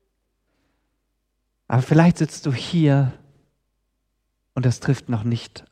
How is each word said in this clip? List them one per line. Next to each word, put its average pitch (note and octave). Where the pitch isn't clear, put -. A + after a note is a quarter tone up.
Aber B2
vielleicht E3
sitzt -
du D3
hier C#3
und B2+
das B2
trifft -
noch A2+
nicht -